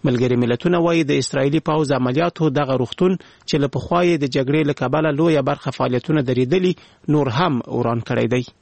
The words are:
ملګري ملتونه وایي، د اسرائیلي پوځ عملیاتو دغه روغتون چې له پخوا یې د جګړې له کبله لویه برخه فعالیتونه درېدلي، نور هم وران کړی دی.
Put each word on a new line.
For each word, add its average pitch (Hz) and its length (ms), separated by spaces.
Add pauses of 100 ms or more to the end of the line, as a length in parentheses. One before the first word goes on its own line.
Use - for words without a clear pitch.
ملګري 123 320
ملتونه 123 420
وایي، 170 240
د 143 180
اسرائیلي 143 480
پوځ 151 280
عملیاتو 151 520
دغه 131 280
روغتون 180 400
چې - 460
له 143 40
پخوا 147 360
یې 175 180
د 143 40 (100)
جګړې 139 340
له 147 40
کبله 147 440
لویه 156 240
برخه 139 300
فعالیتونه 131 500
درېدلي، 131 520 (360)
نور 143 300
هم 170 140 (140)
وران 117 420
کړی 117 260
دی. 127 80 (180)